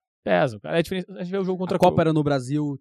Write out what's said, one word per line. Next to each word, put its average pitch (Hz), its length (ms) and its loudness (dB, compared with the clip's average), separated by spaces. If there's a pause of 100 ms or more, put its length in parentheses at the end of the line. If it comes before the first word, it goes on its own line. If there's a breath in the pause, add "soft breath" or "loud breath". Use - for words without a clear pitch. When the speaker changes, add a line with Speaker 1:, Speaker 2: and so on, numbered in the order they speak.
(240)
Speaker 1:
pesa, 160 360 2
cara. 160 180 -2
A 170 40 2
diferença, 185 300 -8
a 196 100 -10
gente 175 100 -8
vê 196 60 -2
o 190 60 -2
jogo 185 140 -2
contra 185 180 -2
Speaker 2:
A 165 40 -4
Copa 175 200 6
Speaker 1:
a 165 40 4
Speaker 2:
era 160 80 4
no 156 100 2
Brasil, 143 580 -2